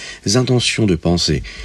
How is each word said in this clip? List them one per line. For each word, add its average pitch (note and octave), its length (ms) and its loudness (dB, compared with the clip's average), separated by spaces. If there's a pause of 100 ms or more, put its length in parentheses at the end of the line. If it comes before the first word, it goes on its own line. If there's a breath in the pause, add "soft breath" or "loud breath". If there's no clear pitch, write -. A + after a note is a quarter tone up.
(260 loud breath)
les G2+ 100 2
intentions B2 500 2
de F2+ 100 2
pensée E2+ 480 0 (200 loud breath)